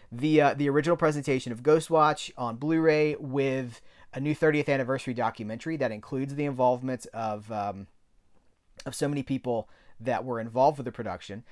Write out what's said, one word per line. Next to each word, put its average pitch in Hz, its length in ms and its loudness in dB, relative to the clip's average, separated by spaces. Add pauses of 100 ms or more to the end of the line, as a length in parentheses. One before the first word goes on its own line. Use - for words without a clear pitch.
(120)
the, 147 300 4
uh, 143 140 6
the 143 120 0
original 151 300 2
presentation 143 540 0
of 117 100 -10
Ghostwatch 151 800 4
on 117 160 -4
Blu-ray 151 600 2
with 131 640 -2 (340)
a 131 40 -8
new 147 140 0
thirtieth 151 340 2
anniversary 131 460 0
documentary 117 640 -4
that 127 140 0
includes 135 420 -6
the 147 120 -2
involvement 127 680 0
of, 107 380 -6
um, 101 340 -6 (1000)
of 131 80 -8
so - 140 -2
many 143 160 -4
people 123 440 -4 (320)
that 113 240 -2
were 123 160 -6
involved 123 380 2
with 127 80 -8
the 123 60 -8
production. 101 600 -10